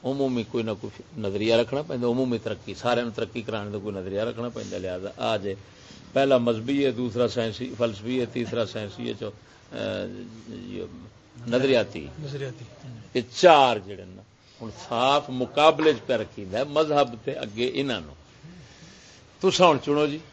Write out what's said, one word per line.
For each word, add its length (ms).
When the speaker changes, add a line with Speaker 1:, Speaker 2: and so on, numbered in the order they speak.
Speaker 1:
عمومی 380
کوئی 220
نہ 60
کوئی 220
نظریہ 340
رکھنا 280
پیندا، 240
عمومی 320
ترقی، 360
سارے 280
نوں 120
ترقی 280
کرانے 280
دا 120
کوئی 120
نظریہ 260
رکھنا 280
پیندا، 300
لہذا 380
آ 200
جے 180
پہلا 240
مذہبی 480
ہے، 60
دوسرا 380
سائنسی، 500
فلسفی 420
ہے، 60
تیسرا 400
سائنسی 420
ہے، 120
چو-، 100
اے، 500
یہ 360
نظریاتی۔ 580
Speaker 2:
نظریاتی۔ 440
Speaker 1:
یہ 60
چار 420
جڑے 220
نا، 140
ہن 60
صاف 400
مقابلے 640
چ 140
پہ 60
رکھیندا 460
ہے 60
مذہب 500
تے 80
اگے 420
انہاں 260
نوں۔ 140
تساں 300
ہن 140
چنو 220
جی 120